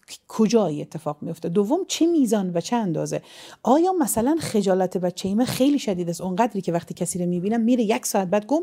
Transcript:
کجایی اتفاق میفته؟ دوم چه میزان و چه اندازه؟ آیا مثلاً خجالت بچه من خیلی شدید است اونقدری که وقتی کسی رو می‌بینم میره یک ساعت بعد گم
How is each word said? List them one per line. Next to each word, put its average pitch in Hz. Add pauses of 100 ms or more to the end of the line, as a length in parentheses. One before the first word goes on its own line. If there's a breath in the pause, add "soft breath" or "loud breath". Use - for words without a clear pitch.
(280)
کجایی 196
اتفاق 147
میفته؟ 160
دوم 208 (100)
چه -
میزان 220
و 175
چه 240
اندازه؟ 156 (400 loud breath)
آیا 330
مثلاً 285
خجالت 190
بچه 180
من 240
خیلی 277
شدید 175
است 170
اونقدری 190
که 180
وقتی 170
کسی 180
رو 175
می‌بینم 180
میره 240
یک 220
ساعت 190
بعد 208
گم 311